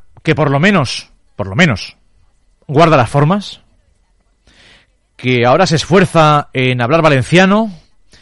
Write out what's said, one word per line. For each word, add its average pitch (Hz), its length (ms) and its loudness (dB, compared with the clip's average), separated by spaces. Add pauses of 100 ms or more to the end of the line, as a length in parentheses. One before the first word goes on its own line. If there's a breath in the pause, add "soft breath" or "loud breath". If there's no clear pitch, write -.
(240)
que 160 100 -2
por 147 160 -2
lo 139 120 0
menos, 180 480 -2 (260)
por 98 120 -8
lo 95 80 -10
menos, 147 420 -2 (720)
guarda 156 280 2
las 120 140 -2
formas, 160 500 -2 (1600 soft breath)
que 123 280 -2
ahora 160 220 2
se 160 80 -2
esfuerza 151 800 2
en 127 260 -2
hablar 135 220 0
valenciano, 180 760 0 (440 soft breath)